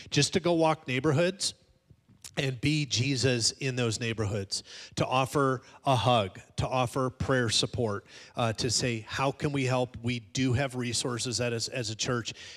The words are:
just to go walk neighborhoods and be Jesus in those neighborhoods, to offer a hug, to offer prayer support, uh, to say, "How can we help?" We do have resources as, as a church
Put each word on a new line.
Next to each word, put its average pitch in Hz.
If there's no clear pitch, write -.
just -
to 190
go 170
walk 160
neighborhoods 156
and 135
be 147
Jesus 123
in 135
those 117
neighborhoods, 107
to -
offer 131
a 135
hug, 110
to 143
offer 127
prayer 123
support, 110
uh, 113
to 123
say, 113
"How 139
can 147
we 139
help?" 123
We 120
do 131
have 131
resources 120
as, 117
as 117
a 110
church 123